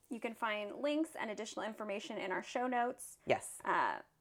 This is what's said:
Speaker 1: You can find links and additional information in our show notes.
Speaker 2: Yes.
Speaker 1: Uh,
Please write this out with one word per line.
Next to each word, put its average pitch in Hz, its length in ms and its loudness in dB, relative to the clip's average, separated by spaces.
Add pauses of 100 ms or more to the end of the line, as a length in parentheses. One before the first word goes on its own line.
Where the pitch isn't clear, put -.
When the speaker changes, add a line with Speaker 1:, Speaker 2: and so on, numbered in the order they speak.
Speaker 1:
You 233 120 -4
can 226 120 -4
find 208 380 -2 (100)
links 294 280 4 (100)
and 220 100 -2
additional 208 360 -4
information 214 520 -4
in 185 140 -2
our - 100 2
show 247 240 0
notes. 247 520 0 (100)
Speaker 2:
Yes. - 220 2 (160)
Speaker 1:
Uh, 127 300 4 (260)